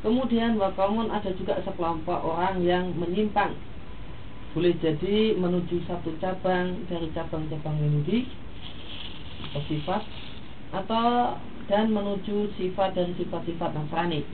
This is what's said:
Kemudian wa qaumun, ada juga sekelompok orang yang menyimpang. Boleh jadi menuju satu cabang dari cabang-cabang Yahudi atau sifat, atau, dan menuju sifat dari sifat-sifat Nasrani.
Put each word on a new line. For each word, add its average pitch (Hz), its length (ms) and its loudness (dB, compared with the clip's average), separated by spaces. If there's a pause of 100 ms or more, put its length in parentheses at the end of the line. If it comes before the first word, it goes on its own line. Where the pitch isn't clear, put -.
Kemudian 233 560 4
wa 190 160 4
qaumun, 214 320 2
ada 196 260 -2
juga 185 300 0
sekelompok 170 580 -2
orang 180 400 0
yang 180 320 4
menyimpang. 202 640 2 (960)
Boleh 175 240 4
jadi 196 560 4
menuju 175 560 2
satu 175 320 -4
cabang 180 640 0
dari 165 240 -2
cabang-cabang 156 640 -4
Yahudi 151 560 2 (1200)
atau 147 160 -4
sifat, 170 360 0 (680)
atau, 233 640 2 (320)
dan 214 240 4
menuju 202 640 0
sifat 185 400 0
dari 175 240 0
sifat-sifat 165 560 -2
Nasrani. 160 480 0 (120)